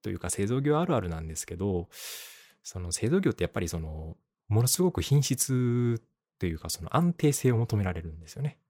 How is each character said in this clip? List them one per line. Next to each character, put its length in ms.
と 80
い 60
う 40
か 120
製 160
造 140
業 180
あ 60
る 100
あ 40
る 100
な 100
ん 80
で 80
す 100
け 120
ど、 320
そ 160
の 120
製 180
造 100
業 120
っ 40
て 80
や 40
っ 40
ぱ 80
り 80
そ 120
の、 380
も 160
の 40
す 140
ご 100
く 120
品 180
質 800
と 80
い 80
う 40
か 100
そ 140
の 140
安 160
定 200
性 180
を 60
求 200
め 60
ら 100
れ 80
る 100
ん 80
で 80
す 60
よ 80
ね。 160